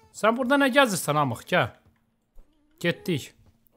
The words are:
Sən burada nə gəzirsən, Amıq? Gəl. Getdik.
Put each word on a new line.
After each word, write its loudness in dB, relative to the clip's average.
Sən 0
burada 0
nə 2
gəzirsən, 2
Amıq? -2
Gəl. 0
Getdik. -6